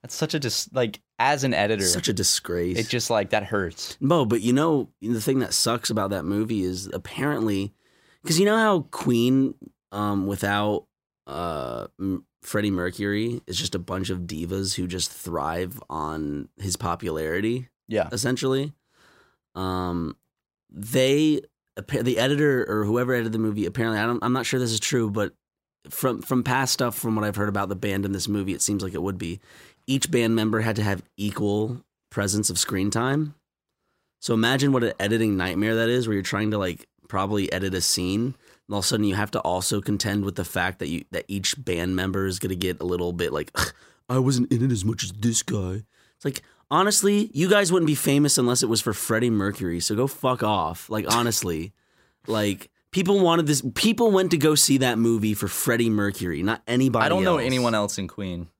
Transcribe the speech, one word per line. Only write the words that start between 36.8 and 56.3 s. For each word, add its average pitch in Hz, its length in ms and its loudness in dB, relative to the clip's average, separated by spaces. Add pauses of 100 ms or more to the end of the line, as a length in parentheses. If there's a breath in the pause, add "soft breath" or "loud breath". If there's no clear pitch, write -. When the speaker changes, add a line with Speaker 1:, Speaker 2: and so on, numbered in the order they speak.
Speaker 2:
probably 98 440 0
edit 92 240 -2
a 90 60 0
scene, 92 420 0
and - 500 -10
all 101 60 -2
of 92 60 -2
a - 20 2
sudden 107 180 2
you 98 80 2
have 104 160 2
to - 120 -2
also 90 400 0
contend 101 440 -2
with 98 100 -4
the 87 80 -4
fact 92 360 -2
that 78 100 -6
you, 82 220 -4
that 87 160 -6
each 98 260 -2 (100)
band 90 320 -2
member 95 300 0
is 92 140 -4
gonna 95 160 -2
get 90 260 -4
a - 20 -4
little 87 300 -2
bit 85 180 -2
like, 76 240 -6 (540 loud breath)
"I 127 80 0
wasn't 127 340 2
in 120 140 2
it 135 60 2
as 101 120 -2
much 107 200 -2
as 92 80 -6
this 110 320 0
guy." 101 400 -4 (320 soft breath)
It's - 100 -20
like, 139 160 -4 (300 soft breath)
honestly, 202 600 4
you 165 160 2
guys 196 240 6
wouldn't 180 140 4
be 156 80 4
famous 143 460 4
unless 123 240 4
it 113 60 0
was 113 120 2
for 117 100 0
Freddie 113 380 0
Mercury, 98 500 0
so 107 160 -2
go 127 120 2
fuck 127 340 -2
off. 92 480 -2
Like, 107 240 -2
honestly, 104 600 0 (260)
<laughs> - 280 -20
like, 104 440 -2 (180)
people 196 300 2
wanted 170 260 4
this, 143 160 2 (140)
people 226 340 4
went 185 220 4
to 175 80 4
go 156 160 6
see 135 240 6
that 123 180 2
movie 113 380 4
for 104 120 -4
Freddie 117 440 2
Mercury, 98 500 0